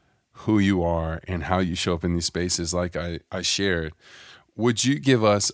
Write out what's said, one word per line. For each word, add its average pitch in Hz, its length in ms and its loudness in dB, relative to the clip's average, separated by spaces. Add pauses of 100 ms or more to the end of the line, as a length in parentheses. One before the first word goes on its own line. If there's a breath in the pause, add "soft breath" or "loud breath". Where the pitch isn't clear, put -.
(320)
who 107 280 2
you 95 240 2
are 82 420 -2
and 87 180 -4
how 92 140 0
you 92 160 0
show 90 200 -2
up 82 100 -4
in 87 100 0
these 85 120 0
spaces 87 460 -2
like 90 220 -2
I, 85 240 -6 (140)
I 92 100 -6
shared. 87 500 -2 (640 soft breath)
Would 117 300 0
you 143 160 2
give 131 240 4
us 104 300 4